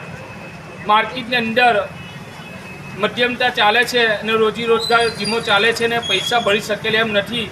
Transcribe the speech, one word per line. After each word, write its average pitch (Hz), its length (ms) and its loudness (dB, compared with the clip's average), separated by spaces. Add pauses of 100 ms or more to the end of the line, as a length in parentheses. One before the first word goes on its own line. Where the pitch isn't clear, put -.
(880)
માર્કેટની 220 500 0
અંદર 233 380 4 (1200)
મધ્યમતા 240 520 0
ચાલે 226 340 4
છે 240 220 2
અને 214 260 0
રોજી 220 340 2
રોજગાર 226 420 4
ધીમો 214 320 -2
ચાલે 220 320 4
છે 233 120 0
અને 233 140 0
પૈસા 233 420 0
ભરી 208 200 2
શકેલ 214 340 -2
એમ 220 180 2
નથી. 202 400 -2